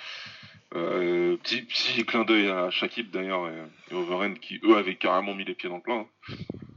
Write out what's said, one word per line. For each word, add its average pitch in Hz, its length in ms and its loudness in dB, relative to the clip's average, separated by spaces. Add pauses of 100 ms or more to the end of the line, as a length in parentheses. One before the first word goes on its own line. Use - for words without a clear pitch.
(760)
Euh, 185 640 2
petit, - 260 -2
petit 123 420 0
clin 113 180 2
d'œil 104 260 6
à 90 200 2
Shakib 104 400 -4
d'ailleurs 92 400 -2
et, 80 140 -10 (280)
et 90 40 -6
Overeem 90 420 -2
qui - 280 -12
eux 110 100 10
avaient 95 200 0
carrément 98 380 2
mis 95 120 -6
les 90 100 -6
pieds - 140 -8
dans 90 80 -6
le 85 40 -12
plat, 113 240 -4 (240)
hein. - 60 -10 (420)